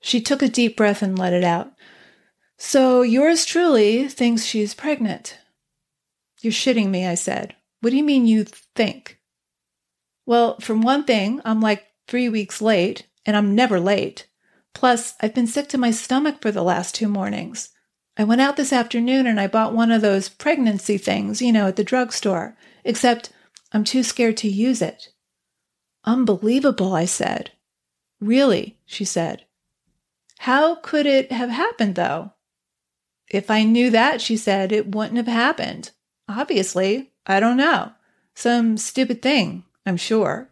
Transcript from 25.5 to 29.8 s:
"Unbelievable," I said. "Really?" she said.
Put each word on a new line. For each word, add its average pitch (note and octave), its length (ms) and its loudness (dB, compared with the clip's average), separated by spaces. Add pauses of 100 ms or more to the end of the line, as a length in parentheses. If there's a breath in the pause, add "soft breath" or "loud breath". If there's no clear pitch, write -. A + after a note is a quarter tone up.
"Unbelievable," A3 960 2
I E3 80 0
said. - 480 -4 (680)
"Really?" A#3 680 0
she - 200 -10
said. - 400 -6 (920)